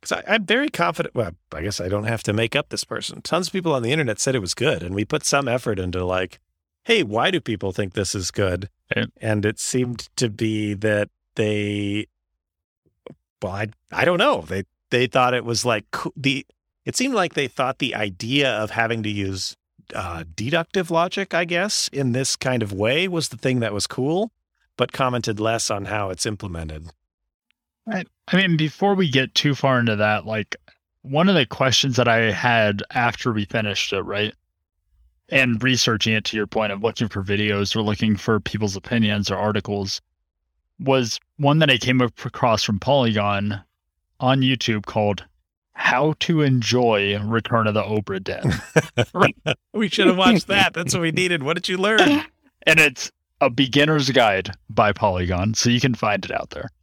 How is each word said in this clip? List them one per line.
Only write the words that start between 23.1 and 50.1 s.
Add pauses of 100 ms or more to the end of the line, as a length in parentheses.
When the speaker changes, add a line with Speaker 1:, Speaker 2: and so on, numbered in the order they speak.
Speaker 1:
the
thing
that
was
cool, (460)
but
commented
less
on
how
it's
implemented. (1040)
Speaker 2:
I, (240)
I
mean,
before
we
get
too
far
into
that,
like, (460)
one
of
the
questions
that
I
had
after
we
finished
it,
right, (1000)
and
researching
it
to
your
point
of
looking
for
videos
or
looking
for
people's
opinions
or
articles, (760)
was (180)
one
that
I
came
up (120)
across
from
Polygon (560)
on
YouTube
called (480)
How
to
Enjoy
Return
of
the
Obra
Dinn. (560)
<laughs>
Right?
Speaker 1:
<laughs> (160)
We
should
have